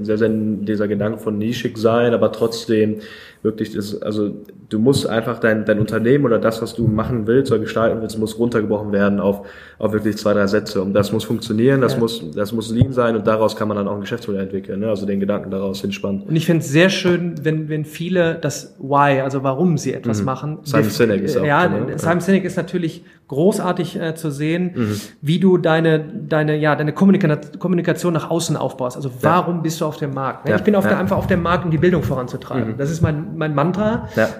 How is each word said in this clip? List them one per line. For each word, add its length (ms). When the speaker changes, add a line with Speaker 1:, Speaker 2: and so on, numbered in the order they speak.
Speaker 1:
sehr, 140
sehr 120
dieser 580
Gedanke 300
von 200
nischig 400
sein, 360
aber 180
trotzdem 680
wirklich 320
das, 280
also 300
du 100
musst 280
einfach 320
dein, 260
dein 140
Unternehmen 460
oder 140
das, 220
was 120
du 140
machen 400
willst 240
oder 100
gestalten 400
willst, 160
muss 220
runtergebrochen 520
werden 280
auf, 260
auf 160
wirklich 240
zwei, 160
drei 140
Sätze. 340
Und 120
das 180
muss 140
funktionieren, 560
das 120
Speaker 2:
Ja. 60
Speaker 1:
muss, 320
das 220
muss 180
lean 220
sein 220
und 120
daraus 280
kann 120
man 100
dann 100
auch 80
ein 60
Geschäftsmodell 420
entwickeln, 360
ne? 100
Also 160
den 140
Gedanken 320
daraus, 300
finde 100
ich 60
spannend. 300
Speaker 2:
Und 80
ich 100
find's 240
sehr 200
schön, 540
wenn, 260
wenn 160
viele 500
das 440
Why, 420
also 220
warum 340
sie 160
etwas 260
Speaker 1:
Mhm. 60
Speaker 2:
machen, 380
Speaker 1:
Simon 200
Speaker 2:
def-, 100
Speaker 1:
Sinek 300
ist 140
auch 80
Speaker 2:
ja, 220
Speaker 1:
drin, 200
ne? 120
Speaker 2:
Simon 180
Speaker 1:
Ja. 40
Speaker 2:
Sinek 240
ist 120
natürlich 460
großartig, 720
äh, 160
zu 140
sehen, 460
Speaker 1:
Mhm. 260
Speaker 2:
wie 180
du 180
deine, 420
deine, 580
ja, 180
deine 180
Kommunika-, 460
Kommunikation 560
nach 160
außen 260
aufbaust. 420
Also 120
Speaker 1:
Ja. 120
Speaker 2:
warum 420
bist 180
du 40
auf 120
dem 160
Markt? 320
Ne? 60
Speaker 1:
Ja, 60
Speaker 2:
Ich 60
bin 120
auf 80
Speaker 1:
ja. 80
Speaker 2:
der, 80
einfach 180
auf 80
dem 160
Markt, 240
um 60
die 80
Bildung 240
voranzutreiben. 720
Speaker 1:
Mhm. 40
Speaker 2:
Das 140
ist 100
mein, 340
mein 200
Mantra. 600
Speaker 1:
Ja. 140